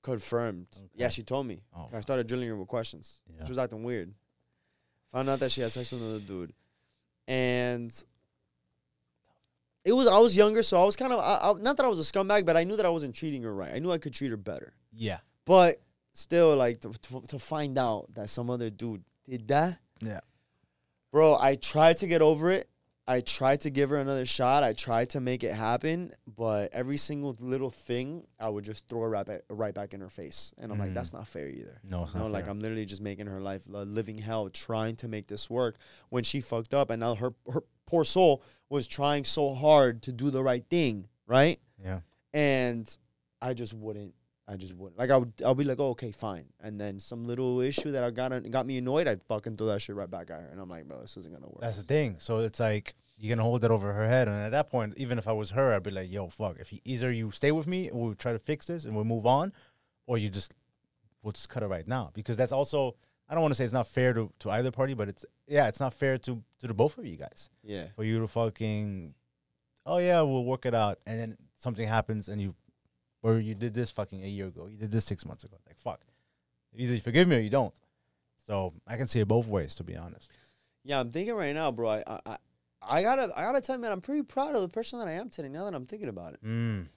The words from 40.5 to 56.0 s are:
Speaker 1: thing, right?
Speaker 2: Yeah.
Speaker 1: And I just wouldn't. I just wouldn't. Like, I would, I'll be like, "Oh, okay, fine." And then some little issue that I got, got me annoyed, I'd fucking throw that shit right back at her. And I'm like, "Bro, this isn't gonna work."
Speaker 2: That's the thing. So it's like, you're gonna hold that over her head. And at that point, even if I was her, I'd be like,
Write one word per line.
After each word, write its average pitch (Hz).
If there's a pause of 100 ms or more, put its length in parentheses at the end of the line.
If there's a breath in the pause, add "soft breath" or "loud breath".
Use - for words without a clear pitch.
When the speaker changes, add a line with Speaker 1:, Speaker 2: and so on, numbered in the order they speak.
Speaker 1:
thing, 120 (180)
right? 139 (260)
Speaker 2:
Yeah. 95 (320)
Speaker 1:
And 127 (460)
I 127
just 113
wouldn't. 104 (340)
I 101
just 92
wouldn't. 90
Like, 127
I 139
would, 120 (140)
I'll 131
be 135
like, 131
"Oh, 135
okay, 117
fine." 92 (140)
And 104
then 101
some 117
little 123
issue 139
that 131
I 123
got, 127
got 131
me 135
annoyed, 135
I'd 104
fucking 110
throw 110
that 101
shit 101
right 98
back 87
at 80
her. 78
And 87
I'm 92
like, 82
"Bro, 65
this -
isn't 85
gonna 76
work." -
Speaker 2:
That's 113
the 95
thing. 135
So 113
it's 113
like, 107 (220)
you're 107
gonna 113
hold 120
that 113
over 101
her 107
head. 123
And 104
at 104
that 143
point, 113
even 123
if 110
I 113
was 107
her, 127
I'd 95
be 101
like, 95